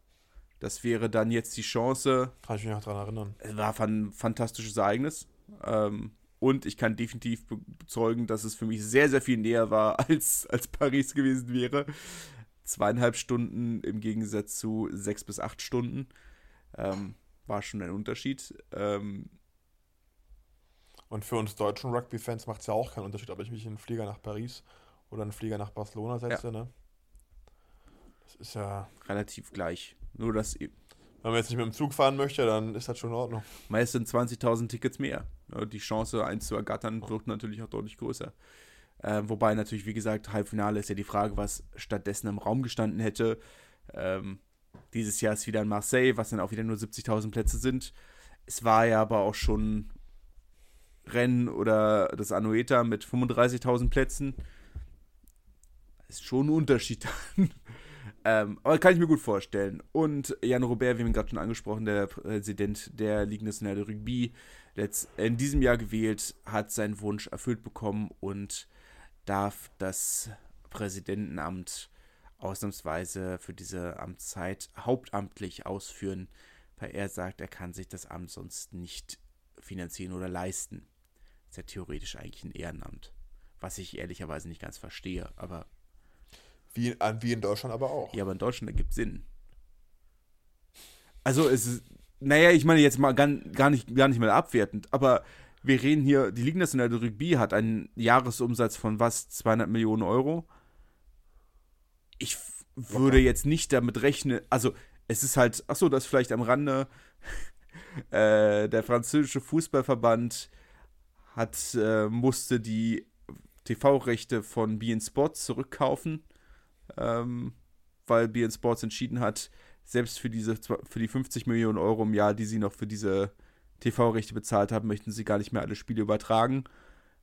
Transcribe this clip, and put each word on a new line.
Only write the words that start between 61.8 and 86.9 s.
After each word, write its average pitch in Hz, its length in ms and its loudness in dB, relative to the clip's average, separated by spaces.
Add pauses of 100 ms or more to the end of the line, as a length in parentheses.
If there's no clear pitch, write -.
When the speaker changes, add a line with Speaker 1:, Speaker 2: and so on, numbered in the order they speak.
Speaker 1:
der 104 240 0
Präsident 104 880 -6
der 104 280 0
Ligue 107 200 -6
Nationale 104 380 -4
de 107 100 -8
Rugby, 120 380 -4 (420)
letzt-, - 420 -4
in 117 200 0
diesem 139 260 2
Jahr 120 160 6
gewählt, 110 560 -2 (100)
hat 104 280 -2
seinen 104 280 -4
Wunsch 104 280 -4
erfüllt 117 340 -4
bekommen 107 480 -6 (100)
und 98 460 -8 (580)
darf 101 540 -2
das - 520 -4 (380)
Präsidentenamt 92 1200 -6 (480)
ausnahmsweise 92 1000 -6
für - 160 -14
diese 87 460 -10
Amtszeit - 760 -10
hauptamtlich 101 880 -6
ausführen, 95 640 -8 (480)
weil - 140 -12
er 101 180 -6
sagt, 92 320 -10
er 92 80 -10
kann 90 240 -14
sich 92 160 -14
das - 180 -16
Amt 85 240 -12
sonst - 440 -14
nicht - 440 -14 (400)
finanzieren 92 540 -10
oder 92 160 -6
leisten. 90 580 -8 (640)
Ist - 60 -20
ja 92 60 -14
theoretisch - 540 -12
eigentlich - 280 -16
ein - 80 -12
Ehrenamt, - 640 -12 (460)
was - 180 -10
ich - 180 -14
ehrlicherweise 78 520 -10
nicht 82 120 -14
ganz - 160 -14
verstehe, - 600 -10
aber 90 300 -12 (1080)
Speaker 2:
Wie, 120 260 -2